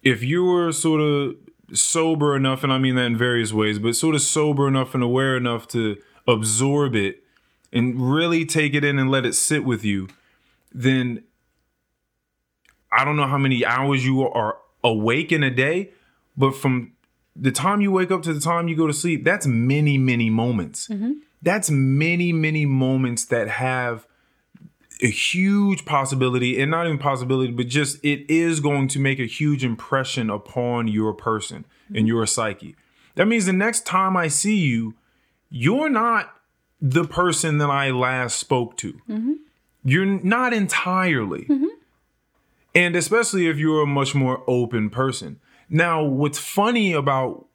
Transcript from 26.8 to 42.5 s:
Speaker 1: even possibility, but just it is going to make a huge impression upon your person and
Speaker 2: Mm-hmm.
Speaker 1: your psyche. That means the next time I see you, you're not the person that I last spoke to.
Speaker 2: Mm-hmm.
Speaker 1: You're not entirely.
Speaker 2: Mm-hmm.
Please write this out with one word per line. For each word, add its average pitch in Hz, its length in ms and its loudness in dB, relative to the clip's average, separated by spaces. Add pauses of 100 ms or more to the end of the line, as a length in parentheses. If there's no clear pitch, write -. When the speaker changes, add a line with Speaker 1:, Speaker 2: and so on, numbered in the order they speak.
Speaker 1:
even 156 120 -2
possibility, 131 540 0
but 123 160 -4
just 139 360 -2
it 143 260 -2
is 165 300 2
going 143 280 0
to 139 100 -4
make 135 220 0
a 127 40 -2
huge 143 400 -2
impression 127 640 -2
upon 117 600 -4
your 107 260 0
person 104 500 -6 (240)
and - 100 -6
Speaker 2:
Mm-hmm. 110 100 4
Speaker 1:
your 113 180 0
psyche. 101 480 -4 (400)
That 190 120 2
means 220 200 2
the 190 80 2
next 214 320 -2
time 190 300 0
I 170 120 0
see 208 300 0
you, 117 360 -2 (540)
you're 208 400 0
not 233 460 0 (480)
the 147 220 2
person 170 540 0
that 147 120 0
I 139 220 0
last 127 460 -2
spoke 123 400 -2
to. 98 140 -8 (160)
Speaker 2:
Mm-hmm. 226 240 -2 (520)
Speaker 1:
You're 147 200 4
not 196 480 0
entirely. 180 920 0
Speaker 2:
Mm-hmm. 285 220 0 (1080)